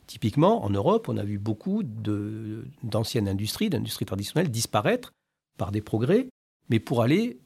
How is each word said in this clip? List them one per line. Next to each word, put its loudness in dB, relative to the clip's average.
Typiquement, 2
en 0
Europe, 2
on -2
a -2
vu -4
beaucoup -2
de, -6
d'anciennes 0
industries, -2
d'industries -2
traditionnelles -2
disparaître 0
par -4
des -2
progrès, 2
mais 4
pour 0
aller 2